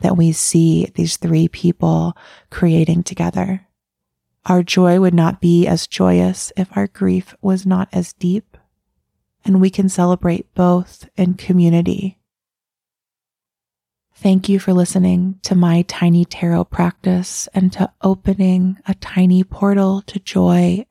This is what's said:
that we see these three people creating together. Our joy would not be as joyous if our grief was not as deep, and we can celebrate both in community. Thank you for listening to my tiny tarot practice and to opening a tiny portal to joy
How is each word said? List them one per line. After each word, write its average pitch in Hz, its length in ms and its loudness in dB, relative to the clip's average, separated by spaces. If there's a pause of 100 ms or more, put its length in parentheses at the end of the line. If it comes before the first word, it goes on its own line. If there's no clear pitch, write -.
that 185 160 0
we 165 160 4
see 165 640 0
these 170 200 -4
three 165 300 0
people 170 720 -2 (340)
creating 165 540 0
together. 185 600 -6 (800)
Our 180 200 2
joy 180 340 2
would 185 160 2
not 165 260 0
be 170 280 2
as 165 180 -2
joyous 185 720 -2
if 190 200 -6
our 202 120 -2
grief 185 520 -4
was 190 240 -2
not 185 280 0
as 180 220 -6
deep, 185 420 -6 (880)
and 190 160 2
we 190 100 4
can 190 180 -2
celebrate 180 640 -2
both 180 640 -2
in 180 180 0
community. 180 840 0 (2000)
Thank 190 340 0
you 196 120 0
for 190 120 -2
listening 180 680 0
to 190 140 -2
my 175 260 2
tiny 175 420 0
tarot 170 420 -2
practice - 840 -4
and 185 200 0
to 180 180 -4 (120)
opening 190 760 0 (100)
a 190 80 -4
tiny 185 480 2
portal 196 600 0
to - 180 -12
joy 175 720 0